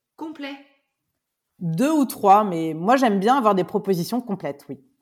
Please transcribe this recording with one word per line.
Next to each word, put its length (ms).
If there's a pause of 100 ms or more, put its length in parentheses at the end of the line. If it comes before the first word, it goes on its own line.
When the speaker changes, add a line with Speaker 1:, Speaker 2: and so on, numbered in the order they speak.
(160)
Speaker 1:
Complet ? 380 (1040)
Speaker 2:
Deux 300
ou 140
trois, 400
mais 300
moi, 220
j'aime 240
bien 180
avoir 160
des 100
propositions 560
complètes, 480
oui, 120 (220)